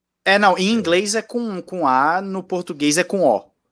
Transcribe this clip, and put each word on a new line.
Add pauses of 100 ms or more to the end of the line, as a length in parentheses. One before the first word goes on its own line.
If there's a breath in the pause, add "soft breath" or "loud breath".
(240)
É,
não,
em
inglês
é
com,
com
A,
no
português
é
com
O. (220)